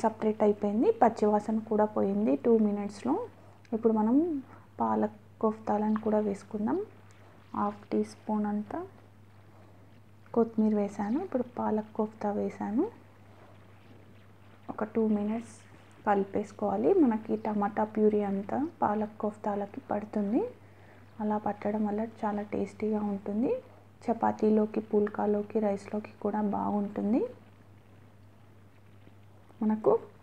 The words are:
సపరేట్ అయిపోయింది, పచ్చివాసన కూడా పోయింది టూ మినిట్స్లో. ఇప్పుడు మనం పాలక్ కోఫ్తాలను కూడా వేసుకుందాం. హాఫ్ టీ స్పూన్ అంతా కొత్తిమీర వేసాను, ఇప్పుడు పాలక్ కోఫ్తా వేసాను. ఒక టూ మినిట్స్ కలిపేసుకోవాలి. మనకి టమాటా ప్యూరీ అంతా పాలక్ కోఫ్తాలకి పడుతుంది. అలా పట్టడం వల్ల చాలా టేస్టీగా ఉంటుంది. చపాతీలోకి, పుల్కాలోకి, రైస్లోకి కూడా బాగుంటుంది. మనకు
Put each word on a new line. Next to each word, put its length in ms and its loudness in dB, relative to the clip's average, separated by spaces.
సపరేట్ 420 0
అయిపోయింది, 440 2
పచ్చివాసన 560 2
కూడా 160 4
పోయింది 380 2
టూ 60 6
మినిట్స్లో. 480 -2
ఇప్పుడు 240 4
మనం 160 4
పాలక్ 360 0
కోఫ్తాలను 640 0
కూడా 220 2
వేసుకుందాం. 520 -2
హాఫ్ 240 -4
టీ 100 2
స్పూన్ 380 -4
అంతా 280 -6
కొత్తిమీర 440 2
వేసాను, 440 -4
ఇప్పుడు 220 -4
పాలక్ 400 -2
కోఫ్తా 400 -2
వేసాను. 460 -2
ఒక 100 -6
టూ 100 2
మినిట్స్ 400 -4
కలిపేసుకోవాలి. 840 0
మనకి 300 2
టమాటా 380 0
ప్యూరీ 260 4
అంతా 260 -4
పాలక్ 420 0
కోఫ్తాలకి 680 -4
పడుతుంది. 520 0
అలా 240 0
పట్టడం 420 -2
వల్ల 140 -2
చాలా 200 -2
టేస్టీగా 480 -2
ఉంటుంది. 380 -2
చపాతీలోకి, 840 2
పుల్కాలోకి, 760 0
రైస్లోకి 480 -4
కూడా 180 0
బాగుంటుంది. 680 0
మనకు 320 4